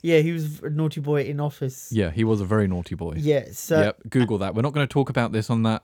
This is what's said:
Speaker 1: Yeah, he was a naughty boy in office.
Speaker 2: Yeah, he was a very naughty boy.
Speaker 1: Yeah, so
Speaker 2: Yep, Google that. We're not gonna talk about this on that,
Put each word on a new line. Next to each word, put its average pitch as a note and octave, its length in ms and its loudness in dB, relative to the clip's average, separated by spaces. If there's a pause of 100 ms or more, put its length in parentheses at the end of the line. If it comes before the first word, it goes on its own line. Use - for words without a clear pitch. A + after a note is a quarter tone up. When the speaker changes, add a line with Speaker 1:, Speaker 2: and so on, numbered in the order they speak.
Speaker 1:
Yeah, E3 180 6
he D#3+ 120 2
was D3+ 320 -6
a D3+ 60 -6
naughty D3+ 320 -2
boy C#3+ 220 0
in C#3+ 180 -6
office. C#3 500 -6
Speaker 2:
Yeah, G#2 180 2
he D#2+ 140 0
was A2 160 2
a G2 60 -2
very G#2 240 2
naughty F2 260 -4
boy. D#2+ 220 -6
Speaker 1:
Yeah, D3 340 0
so D#3 300 0
Speaker 2:
Yep, G#2+ 280 0
Google A2+ 300 2
that. F#2+ 160 -2
We're A2 60 0
not C#3 120 0
gonna C#3+ 140 0
talk C#3 220 0
about A#2+ 240 0
this A2 160 -2
on A2+ 140 2
that, A2 200 0